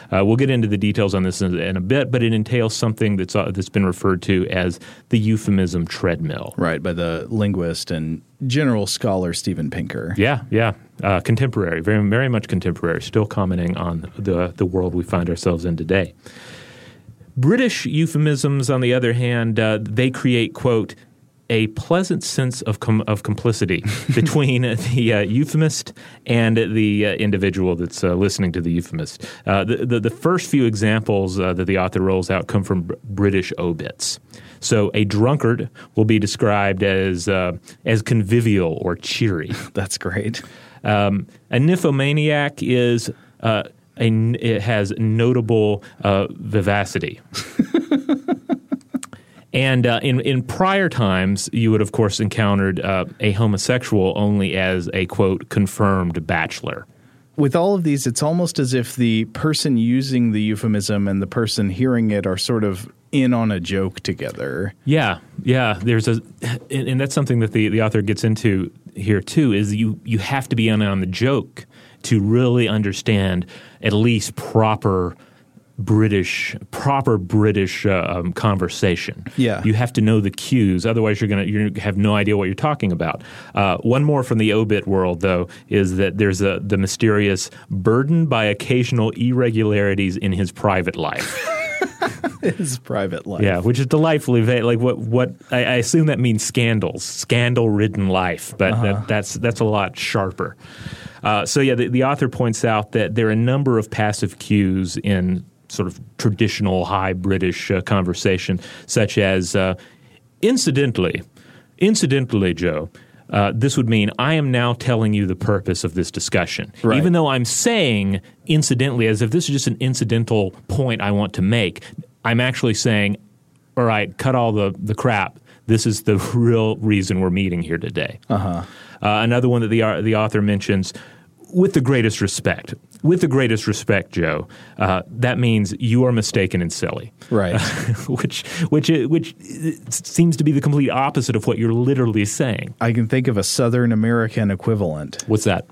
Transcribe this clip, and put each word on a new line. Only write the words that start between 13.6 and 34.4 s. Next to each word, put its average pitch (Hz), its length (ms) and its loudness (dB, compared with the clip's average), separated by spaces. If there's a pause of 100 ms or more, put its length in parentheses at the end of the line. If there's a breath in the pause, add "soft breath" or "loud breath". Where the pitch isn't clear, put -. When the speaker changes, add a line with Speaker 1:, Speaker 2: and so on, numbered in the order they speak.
Speaker 1:
on 85 400 -6
the, 90 400 -2
the 98 80 2
world 90 300 -2
we 87 80 -2
find 87 260 -2
ourselves 85 360 -2
in 85 120 -2
today. 85 360 -2 (1200 loud breath)
British 214 480 2
euphemisms, 147 840 0
on 131 120 2
the 123 120 2
other 123 180 2
hand, 120 480 0
uh, 110 220 2
they 113 280 0
create, 123 440 0
quote, 113 420 0 (540 soft breath)
"a 110 180 2
pleasant 175 560 -2
sense - 380 -4
of 110 180 -4
com-, 110 280 0
of 107 160 -2
complicity" 101 600 -2 (140)
Speaker 2:
<laughs> - 180 -2
Speaker 1:
between 131 460 2
the, 117 520 0
uh, 104 60 2
euphemist 143 720 0 (340 loud breath)
and 113 300 2
the, 107 500 2
uh, 101 100 0
individual 95 600 0
that's, 87 300 -4
uh, 90 80 2
listening 92 400 0
to 87 80 -4
the 85 100 -2
euphemist. 82 540 -6 (200 loud breath)
Uh, 98 200 2
the, 117 200 -2
the, 120 140 0
the 110 100 0
first 175 400 -2
few 135 140 2
examples, 107 720 0
uh, 92 140 0
that 87 140 -2
the 95 120 0
author 92 220 0
rolls 92 320 0
out 90 160 0
come 101 160 0
from 90 200 -2
Br-, 85 100 -8 (100)
British 98 540 0
obits. 82 600 -6 (440 loud breath)